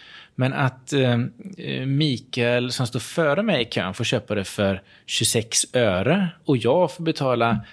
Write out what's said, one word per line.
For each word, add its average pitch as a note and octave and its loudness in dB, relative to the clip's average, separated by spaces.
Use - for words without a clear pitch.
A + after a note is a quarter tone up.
Men C3 0
att, C3+ -4
eh, B2+ 2
eh, C3 -6
Mikael B2 0
som B2+ -2
står A#2+ -4
före D#3 0
mig F3+ 2
i - 0
kön G2 -4
får A#2+ -4
köpa A2 -2
det G2 -2
för G2 0
tjugosex - 0
öre B2 2
och C#3+ 2
jag C#3 2
får E3+ -10
betala C3 0